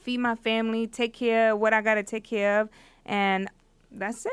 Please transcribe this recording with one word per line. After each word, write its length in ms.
feed 200
my 140
family, 520
take 260
care 400
of 80
what 140
I 80
gotta 200
take 220
care 360
of, 100
and 420
that's 320
it. 80